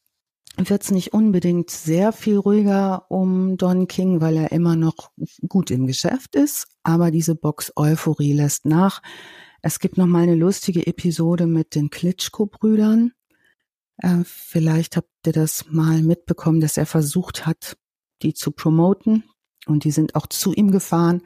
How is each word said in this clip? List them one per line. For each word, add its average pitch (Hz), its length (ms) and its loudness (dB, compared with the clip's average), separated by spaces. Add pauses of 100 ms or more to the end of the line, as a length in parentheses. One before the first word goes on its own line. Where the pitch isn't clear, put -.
(580)
wird's 196 320 -2
nicht 185 240 -2
unbedingt 175 560 2
sehr 175 420 0
viel 214 260 -2
ruhiger 196 760 0
um 185 440 0
Don 180 320 0
King, 185 320 0
weil 160 160 2
er 160 160 0
immer 170 240 2
noch 160 360 -2 (360)
gut 190 220 0
im 127 160 0
Geschäft 170 500 -4
ist, 285 320 0 (140)
aber 170 300 2
diese 160 240 0
Box-Euphorie 151 1000 -2
lässt 147 320 0
nach. 175 380 2 (580)
Es - 180 -4
gibt - 180 -4
noch 180 100 4
mal 170 160 4
eine 175 100 4
lustige 170 540 0
Episode 170 580 -2
mit 160 300 -2
den 147 160 -2
Klitschko-Brüdern. 214 1200 0 (840)
Äh, 175 280 0
vielleicht 160 720 -2
habt 165 120 -4 (180)
ihr 160 60 2
das 156 360 -2
mal 160 320 2
mitbekommen, 160 600 0
dass 156 160 -2
er 151 100 0
versucht 160 580 -4
hat, - 320 -8 (460)
die 156 100 -2
zu - 180 -8
promoten. 185 720 2 (440)
Und 151 160 0
die 156 80 0
sind 156 240 -2
auch 151 100 -4
zu - 280 -4
ihm 202 180 2
gefahren. 175 540 0